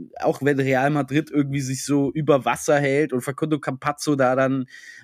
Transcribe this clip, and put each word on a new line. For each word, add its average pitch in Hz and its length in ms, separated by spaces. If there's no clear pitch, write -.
auch 160 220
wenn 139 160
Real 135 320
Madrid 143 400
irgendwie 139 300
sich 131 240
so 139 280
über 143 320
Wasser 143 360
hält 143 320
und 127 80
Facundo 143 400
Campazzo 147 560
da 131 180
dann 131 320